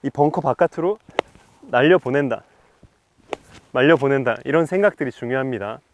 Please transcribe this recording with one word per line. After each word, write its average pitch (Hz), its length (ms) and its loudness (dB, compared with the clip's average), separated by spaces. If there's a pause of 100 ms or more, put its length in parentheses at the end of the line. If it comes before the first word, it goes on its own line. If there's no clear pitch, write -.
이 135 80 -4
벙커 147 300 0
바깥으로 165 580 -2 (640)
날려보낸다, 135 800 0 (1300)
말려보낸다, 135 720 2
이런 160 220 0
생각들이 185 440 0
중요합니다. 123 680 -6 (140)